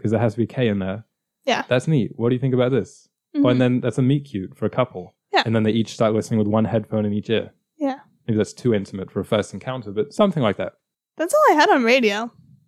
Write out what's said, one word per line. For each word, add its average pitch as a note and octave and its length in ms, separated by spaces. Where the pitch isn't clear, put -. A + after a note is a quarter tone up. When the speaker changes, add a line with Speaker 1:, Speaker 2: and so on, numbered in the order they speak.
Speaker 1:
'Cause G#2 100
there A2 80
has A2+ 140
to - 40
be A#2 80
a - 20
K B2+ 220
in G2+ 100
there. F#2+ 240
Speaker 2:
Yeah. D#3 220
Speaker 1:
"That's B2 200
neat. C#3+ 300
What A#2 120
do B2+ 60
you B2 40
think C3 160
about B2 160
this?" - 360
Speaker 2:
Mm-hmm. C#4+ 100
Speaker 1:
Or, B2+ 60
and B2+ 100
then B2 200
that's B2+ 180
a - 20
meet C#3 240
cute F#2+ 320
for - 80
a G#2 60
couple. A#2+ 420
Speaker 2:
Yeah. G4 140
Speaker 1:
And A2+ 100
then A2 60
they G#2+ 100
each A2+ 220
start A2 220
listening A2 240
with G#2 80
one A2 180
headphone G#2+ 400
in G#2 80
each G#2 160
ear. G#2+ 220
Speaker 2:
Yeah. C#4 220
Speaker 1:
Maybe A2 120
that's G#2 140
too A#2+ 200
intimate G2 380
for - 80
a F#2 60
first - 280
encounter, A#2 380
but G#2 240
something G3 260
like G#2+ 160
that. F#2 160
Speaker 2:
That's D#4+ 160
all D5+ 180
I - 20
had D#4 160
on D4 140
radio. A3+ 480